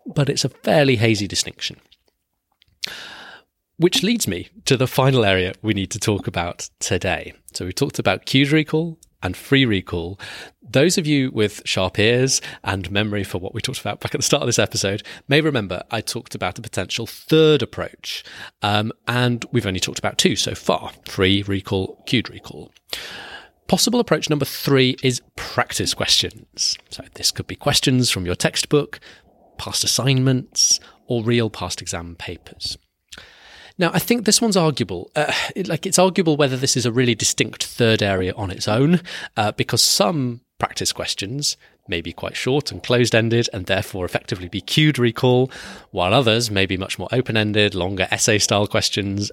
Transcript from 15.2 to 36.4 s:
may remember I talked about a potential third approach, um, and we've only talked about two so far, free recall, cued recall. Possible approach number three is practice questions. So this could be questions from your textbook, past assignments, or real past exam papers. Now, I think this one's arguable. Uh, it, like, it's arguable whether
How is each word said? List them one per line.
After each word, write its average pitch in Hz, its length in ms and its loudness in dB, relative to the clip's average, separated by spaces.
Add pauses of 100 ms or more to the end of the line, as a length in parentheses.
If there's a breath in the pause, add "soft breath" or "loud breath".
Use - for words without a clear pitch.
may 147 140 4
remember 113 500 -2
I 113 100 -4
talked - 340 -8
about 95 220 -6
a - 40 -14
potential 107 460 -6
third 156 540 4
approach, - 640 -8 (380 loud breath)
um, 107 300 2 (160)
and 120 440 2
we've 117 140 2
only 92 140 -2
talked - 200 -6
about - 180 -4
two 139 180 4
so - 200 -2
far, - 360 -2 (140)
free 98 380 2
recall, 98 640 -4
cued 113 240 -2
recall. - 420 -18 (960 loud breath)
Possible 220 320 2
approach 160 300 0
number 147 160 0
three 131 580 2
is 127 180 0 (140)
practice - 580 -2
questions. - 840 -2 (120)
So - 140 -14 (120)
this - 160 -2
could - 160 -6
be 95 80 -8
questions 127 540 2
from 92 160 -2
your 87 100 0
textbook, - 640 0 (580 loud breath)
past - 260 -4
assignments, 131 960 2 (260 loud breath)
or 120 180 -2
real 117 260 2
past - 320 -8
exam 85 340 -8
papers. - 640 -12 (1000 loud breath)
Now, 175 140 2
I 175 60 2
think 240 260 0
this 214 160 4
one's 220 160 2
arguable. 120 580 0
Uh, 147 160 0 (240 loud breath)
it, 190 120 -4
like, 160 180 -4
it's 175 140 2
arguable 180 360 4
whether 139 220 2